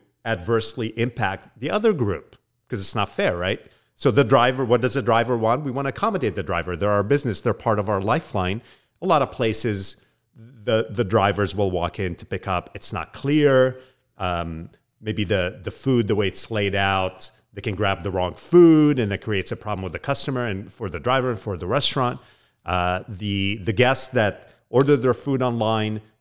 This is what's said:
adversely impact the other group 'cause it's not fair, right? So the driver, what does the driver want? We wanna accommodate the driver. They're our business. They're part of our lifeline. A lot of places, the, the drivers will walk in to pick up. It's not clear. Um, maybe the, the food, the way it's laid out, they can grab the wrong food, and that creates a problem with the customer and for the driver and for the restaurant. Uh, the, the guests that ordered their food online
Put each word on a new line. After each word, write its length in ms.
adversely 640
impact 500
the 120
other 240
group 420
'cause 120
it's 140
not 140
fair, 280
right? 300
So 140
the 140
driver, 400
what 160
does 140
the 80
driver 340
want? 280
We 60
wanna 200
accommodate 440
the 80
driver. 340
They're 140
our 120
business. 380
They're 140
part 240
of 100
our 120
lifeline. 600
A 60
lot 160
of 80
places, 640
the, 560
the 140
drivers 500
will 160
walk 280
in 180
to 100
pick 220
up. 260
It's 180
not 200
clear. 680
Um, 520
maybe 240
the, 380
the 80
food, 380
the 60
way 140
it's 220
laid 240
out, 560
they 80
can 140
grab 280
the 80
wrong 240
food, 640
and 140
that 80
creates 320
a 40
problem 260
with 100
the 60
customer 480
and 260
for 160
the 100
driver 320
and 80
for 180
the 100
restaurant. 520
Uh, 440
the, 540
the 100
guests 360
that 420
ordered 280
their 160
food 280
online 580